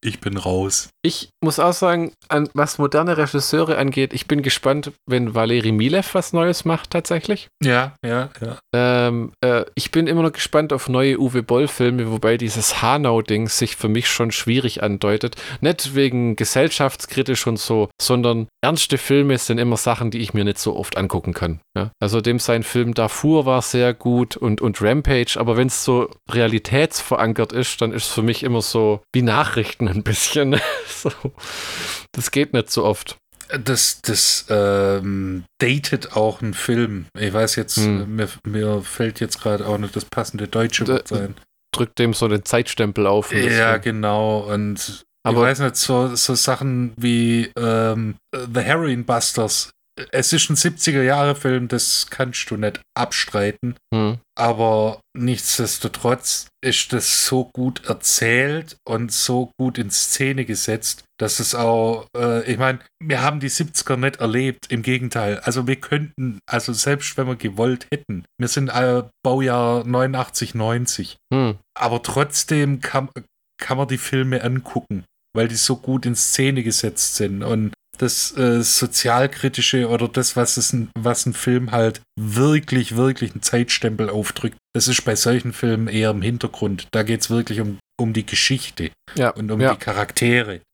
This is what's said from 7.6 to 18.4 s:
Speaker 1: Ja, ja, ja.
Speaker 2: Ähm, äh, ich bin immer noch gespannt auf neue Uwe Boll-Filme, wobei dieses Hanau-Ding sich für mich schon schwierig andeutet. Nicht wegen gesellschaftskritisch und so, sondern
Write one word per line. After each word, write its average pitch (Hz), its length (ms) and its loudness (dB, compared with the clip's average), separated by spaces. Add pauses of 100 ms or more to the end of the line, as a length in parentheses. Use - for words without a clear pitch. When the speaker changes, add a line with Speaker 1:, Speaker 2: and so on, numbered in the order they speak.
Speaker 1:
Ja, 131 320 2 (100)
ja, 123 240 -2 (100)
ja. 117 180 -8 (180)
Speaker 2:
Ähm, 120 560 2 (120)
äh, 120 300 4
ich - 160 -6
bin 165 160 2
immer 165 160 2
noch 160 120 2
gespannt 151 400 0
auf 131 160 -4
neue 131 300 2
Uwe 123 220 2
Boll-Filme, 123 720 2
wobei 110 260 2
dieses 113 460 -2
Hanau-Ding 113 680 2
sich - 280 -2
für 117 100 -2
mich 110 200 2
schon 117 240 0
schwierig 120 520 0
andeutet. 104 540 0 (240)
Nicht 139 340 0
wegen 123 400 2
gesellschaftskritisch 131 1120 0
und 113 100 0
so, 110 320 0 (100)
sondern 117 480 2 (160)